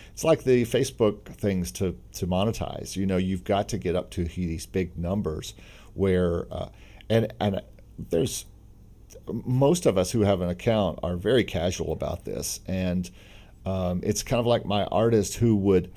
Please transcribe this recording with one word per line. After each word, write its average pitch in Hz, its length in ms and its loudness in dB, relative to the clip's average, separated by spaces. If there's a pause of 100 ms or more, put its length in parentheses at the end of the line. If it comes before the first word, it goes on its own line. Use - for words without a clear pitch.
(120)
it's - 120 -8
like 156 200 2
the 123 200 4
Facebook 117 640 0
things 92 460 -2
to, 92 240 -4 (180)
to - 120 -6
monetize. 95 680 -2
You 95 100 -2
know, 95 120 0
you've 92 260 -2
got 101 240 0
to 107 100 -4
get 90 160 0
up - 180 -4
to 90 120 -2
he-, 87 220 -4
these 82 200 -6
big 90 320 -4
numbers 85 560 -4 (400)
where, 90 580 2
uh, 92 160 -8 (400)
and, 113 320 0
and 98 220 0 (480)
there's, - 360 -2 (840)
most 135 580 2
of 104 100 4
us 92 140 2
who 110 120 2
have 98 180 4
an 90 80 0
account 95 540 0
are 87 140 -2
very 104 280 2
casual 85 480 -2
about - 320 -4
this. - 420 -8
And, 90 420 -2 (560)
um, 92 380 -2
it's - 200 -2
kind 120 180 0
of 117 60 -2
like 120 200 2
my 98 200 0
artist 110 500 2
who 117 200 4
would 95 400 4